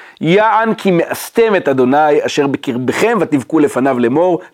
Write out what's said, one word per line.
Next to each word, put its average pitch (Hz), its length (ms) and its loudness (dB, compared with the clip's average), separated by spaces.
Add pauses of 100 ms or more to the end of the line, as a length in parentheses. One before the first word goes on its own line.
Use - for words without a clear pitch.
(220)
"יען 214 520 2
כי 196 180 -2
מאסתם 202 640 0
את 170 120 0
אדוני 143 580 2
אשר 139 220 -2
בקרבכם, 131 760 -2
ותבכו 147 380 -2
לפניו 131 400 0
לאמור, 156 420 0 (120)